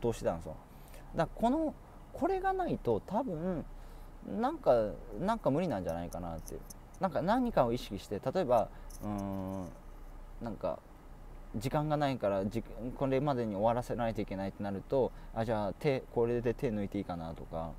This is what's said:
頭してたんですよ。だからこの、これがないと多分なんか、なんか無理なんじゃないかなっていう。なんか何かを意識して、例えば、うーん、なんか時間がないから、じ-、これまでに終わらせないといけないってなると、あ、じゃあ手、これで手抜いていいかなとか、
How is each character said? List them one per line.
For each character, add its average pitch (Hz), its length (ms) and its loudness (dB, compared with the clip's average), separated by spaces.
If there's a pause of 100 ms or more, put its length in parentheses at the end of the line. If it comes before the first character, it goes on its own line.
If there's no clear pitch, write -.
頭 120 100 4
し - 80 -6
て - 60 -6
た 104 80 4
ん 85 40 -4
で 82 60 -8
す - 40 -12
よ。 76 80 -8 (600)
だ 165 120 2
か - 80 -10
ら - 60 -10
こ 226 100 4
の、 311 240 2 (380)
こ - 120 0
れ 381 140 2
が 381 120 2
な 381 160 0
い 156 120 0
と 113 260 2
多 214 160 0
分 165 420 -2 (640)
な 226 240 0
ん 330 60 -4
か、 117 320 6 (300)
な 208 160 2
ん 220 40 -4
か 151 120 4
無 147 100 4
理 185 60 2
な 117 120 2
ん 90 40 -2
じ 85 60 0
ゃ 82 40 0
な 85 100 -2
い 87 60 -6
か 85 100 -6
な 85 160 -4
っ 78 40 -6
て - 160 -8
い - 20 -8
う。 - 20 -10 (400)
な 190 100 2
ん - 20 -2
か 113 100 0
何 233 300 2
か 135 140 6
を 117 80 2
意 123 40 2
識 101 220 -6
し - 80 -12
て、 101 120 -4 (140)
例 190 80 4
え 170 40 2
ば、 120 240 6 (340)
う - 20 -6
ー 104 40 -2
ん、 95 580 -4 (760)
な 117 80 -4
ん 98 60 -6
か - 240 -2 (760)
時 117 140 -2
間 151 200 2
が 147 80 4
な 147 120 4
い 131 80 0
か 104 120 2
ら、 98 160 4
じ-、 107 180 0 (340)
こ 139 100 2
れ 131 120 6
ま 143 160 4
で 120 100 2
に 107 80 0
終 98 100 2
わ 117 100 6
ら 120 100 2
せ 117 120 -4
な 117 140 2
い 110 40 0
と 107 80 0
い 98 40 -2
け 101 100 -4
な 98 100 -2
い 98 40 -2
っ - 20 -2
て - 120 -8
な 101 80 -2
る 95 180 -2
と、 131 220 4 (220)
あ、 113 120 0
じ 117 80 2
ゃ 104 140 2
あ 90 60 -2
手、 135 300 2 (100)
こ 117 120 4
れ 120 160 4
で 117 120 2
手 135 160 0
抜 107 160 0
い 98 40 -4
て - 80 -2
い 101 40 2
い 90 40 -6
か 87 100 -4
な 82 180 -4
と 73 100 -10
か、 80 360 -4